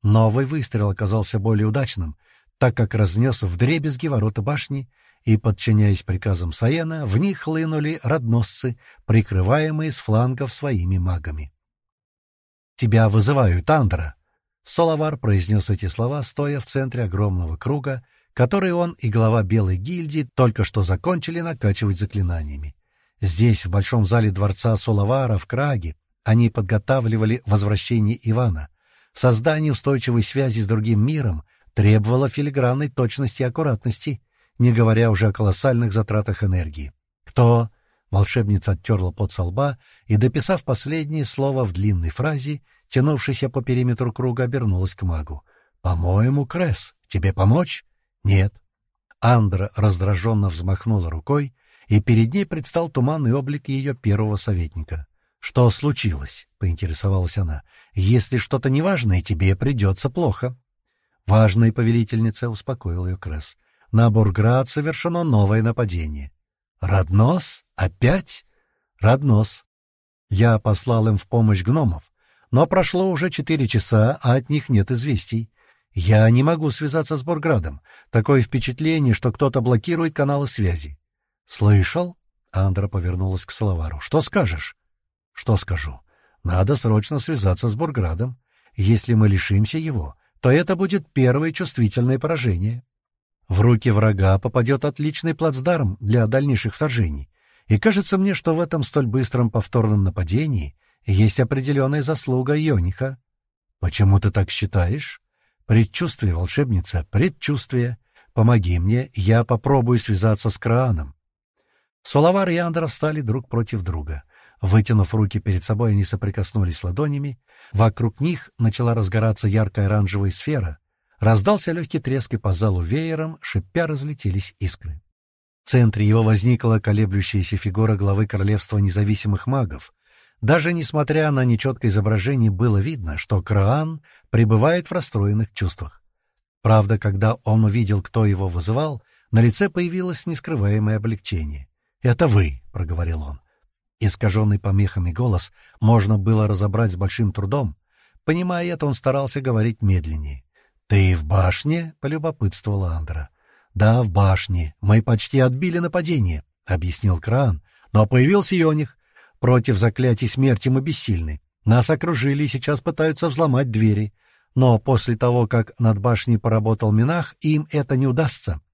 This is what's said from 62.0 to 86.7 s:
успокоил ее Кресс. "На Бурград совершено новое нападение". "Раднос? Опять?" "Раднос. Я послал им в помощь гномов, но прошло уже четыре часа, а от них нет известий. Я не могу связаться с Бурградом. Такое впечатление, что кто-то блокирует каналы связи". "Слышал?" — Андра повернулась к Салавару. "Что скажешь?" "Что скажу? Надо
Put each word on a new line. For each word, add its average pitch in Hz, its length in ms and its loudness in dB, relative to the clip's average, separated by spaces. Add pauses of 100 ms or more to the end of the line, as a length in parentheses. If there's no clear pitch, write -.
успокоил 90 560 -6
ее 92 100 -4
Кресс. 78 400 -12 (340)
"На 113 180 6
Бурград 110 600 2
совершено 170 540 -4
новое 110 380 2
нападение". 85 720 -4 (520)
"Раднос? 98 800 2 (140)
Опять?" 123 680 -2 (540)
"Раднос. 117 640 2 (640)
Я 110 300 4
послал 110 480 0
им 107 100 2
в - 100 -6
помощь 107 360 2
гномов, 113 400 0 (480)
но 139 160 4
прошло 185 420 0
уже 175 200 -2
четыре 147 400 -2
часа, 113 520 0
а 120 120 2
от 131 160 -2
них 147 180 -2
нет 104 240 2
известий. 117 580 -4 (440)
Я 107 360 4
не 123 140 6
могу 156 280 0
связаться 151 440 -4
с 131 80 -6
Бурградом. 143 560 -2 (300)
Такое 127 320 2
впечатление, 135 720 0
что 127 180 -2
кто-то 135 300 0
блокирует 156 520 0
каналы 143 320 -2
связи". 85 540 -4 (460)
"Слышал?" — 107 720 0 (340)
Андра 95 380 -2
повернулась 92 560 -4
к - 60 -16
Салавару. 80 500 -4
"Что - 180 -2
скажешь?" 101 560 -2 (560)
"Что - 240 -2
скажу? 73 460 -6 (420)
Надо 92 320 2